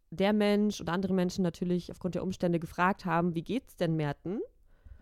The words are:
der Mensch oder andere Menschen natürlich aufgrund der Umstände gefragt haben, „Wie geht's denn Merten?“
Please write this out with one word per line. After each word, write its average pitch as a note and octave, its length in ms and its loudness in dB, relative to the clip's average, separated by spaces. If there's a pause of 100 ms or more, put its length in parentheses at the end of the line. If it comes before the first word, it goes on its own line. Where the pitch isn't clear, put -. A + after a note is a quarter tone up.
(100)
der F#3+ 240 2
Mensch G#3 480 4
oder E3+ 100 -4
andere F#3+ 220 0
Menschen F#3 280 2
natürlich F3+ 480 -2
aufgrund F3 260 -6
der - 60 -4
Umstände F3 380 0
gefragt F3+ 460 0
haben, E3+ 280 2
„Wie E3 80 -2
geht's - 340 -6
denn E3 200 0
Merten?“ D#3 440 -4 (600)